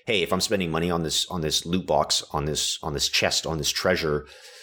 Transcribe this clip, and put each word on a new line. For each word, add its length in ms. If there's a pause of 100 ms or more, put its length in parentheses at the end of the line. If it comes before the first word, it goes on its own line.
hey, 160
if 100
I'm 80
spending 300
money 200
on 140
this, 260
on 120
this 220
loot 220
box, 360 (100)
on 120
this, 380
on 100
this 160
chest, 380
on 120
this 120
treasure, 560 (360)